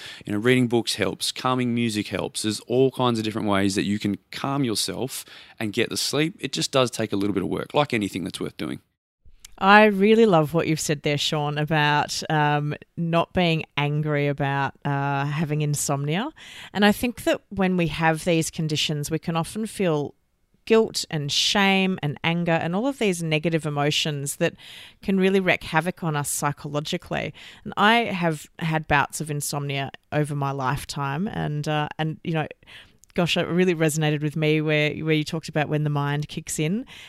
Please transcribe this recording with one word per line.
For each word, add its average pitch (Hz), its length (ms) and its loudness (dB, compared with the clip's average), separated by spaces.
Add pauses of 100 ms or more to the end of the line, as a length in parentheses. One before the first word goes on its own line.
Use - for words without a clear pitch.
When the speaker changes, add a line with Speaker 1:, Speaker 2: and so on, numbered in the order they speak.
(260)
Speaker 1:
You 101 80 -6
know, 104 60 -2
reading 127 280 4
books 117 280 0
helps. 92 360 -2
Calming 127 440 -2
music 113 320 -2
helps. 90 340 -4
There's 107 200 -2
all 131 280 2
kinds 123 300 0
of 107 60 -2
different 107 220 -4
ways 98 280 2
that 98 80 0
you 101 160 -2
can 101 180 -2 (140)
calm 139 320 -4
yourself 104 640 -4 (340)
and 110 120 -4
get 110 180 0
the 98 80 -6
sleep. 156 420 -2
It - 120 -6
just - 200 -4
does 127 180 4
take - 240 -4
a - 20 2
little 101 200 0
bit 92 80 0
of 90 60 -2
work, - 260 -4
like 147 180 2
anything 101 300 -2
that's 90 160 -8
worth - 180 -8
doing. 67 220 -6 (800)
Speaker 2:
I 202 260 10
really 214 400 6
love 160 300 4
what 160 120 2
you've 151 120 0
said 147 240 -4
there, 147 160 0
Sean, 147 400 -2
about, 147 720 0
um, 147 420 2 (240)
not 165 360 0
being 165 300 2 (140)
angry 147 500 0
about, 139 460 -2 (100)
uh, 139 420 -2
having 151 360 -2
insomnia. 147 720 -2 (420)
And 196 100 0
I 208 80 8
think - 340 -2
that 311 240 2
when 185 280 0
we 170 100 2
have 160 380 0
these 165 240 2
conditions, 151 600 -4
we 156 80 -2
can 165 160 -4
often 208 320 -4
feel 160 480 -2 (500)
guilt - 440 4
and 147 220 -4
shame 190 720 2
and 147 200 -2
anger 170 280 0
and 165 240 0
all 220 100 0
of 277 140 -2
these 180 240 0
negative 160 420 0
emotions 147 720 -2
that - 180 0 (480)
can 196 180 2
really 190 200 4
wreak 180 240 2
havoc 165 400 -2
on 156 120 0
us 143 140 -4
psychologically. 151 1040 -4 (300)
And 208 120 -12
I 226 280 4
have 170 440 -2 (120)
had 160 280 -2
bouts 143 320 0
of 151 120 -6
insomnia 143 580 -4 (220)
over 147 240 0
my 139 160 -2
lifetime, 139 760 -4
and, 151 400 -4
uh, 151 300 -2
and, 156 260 -4
you 160 100 -4
know, 156 140 -2 (680)
gosh, 175 220 0
it 175 100 0
really 180 280 2
resonated 151 460 0
with 151 140 -2
me 156 260 2
where, 151 360 2
where 156 180 0
you 151 80 2
talked - 260 -8
about 151 180 0
when 151 160 0
the 151 60 0
mind 143 400 -2
kicks - 300 -8
in, 185 260 -2 (240)